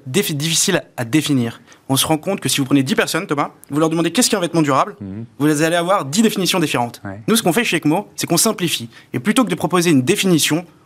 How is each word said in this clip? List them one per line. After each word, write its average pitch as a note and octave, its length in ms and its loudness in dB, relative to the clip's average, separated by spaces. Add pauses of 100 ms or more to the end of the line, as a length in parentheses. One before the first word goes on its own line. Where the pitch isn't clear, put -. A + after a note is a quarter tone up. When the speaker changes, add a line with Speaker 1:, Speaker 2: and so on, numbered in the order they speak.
Speaker 1:
défi-, E3+ 280 0
difficile D#3+ 480 0 (120)
à B2+ 80 -6
définir. B2 560 0 (300)
On C3+ 80 2
se - 100 0
rend D#3 100 2
compte F3+ 220 -4
que - 80 -4
si C3 120 -2
vous C#3 60 -2
prenez C#3 180 4
dix F#3 120 -4
personnes, F3+ 320 0
Thomas, D3+ 240 -2 (180)
vous C#3+ 100 -4
leur D#3+ 100 2
demandez E3 220 0
qu'est-ce - 180 2
qu'un - 100 0
vêtement E3+ 220 0
durable, D3+ 400 0
Speaker 2:
Mhm. G2+ 240 -12 (120)
Speaker 1:
vous D3 260 2
allez E3 120 2
avoir F3 300 0
dix E3 160 0
définitions F#3+ 400 0
différentes. A#2+ 420 -2
Speaker 2:
Ouais. G2+ 240 -12
Speaker 1:
Nous, G#3+ 80 2
ce A3 80 0
qu'on F3 100 2
fait A#3 120 0
chez F3 120 -2
ECMO, D#3+ 380 0
c'est - 120 -6
qu'on E3+ 100 2
simplifie. F3+ 520 -2 (220)
Et C3 80 -4
plutôt A3 240 2
que F#3 60 -2
de F3 60 -2
proposer F3+ 340 0
une C#3 120 6
définition, D#3 600 2 (220)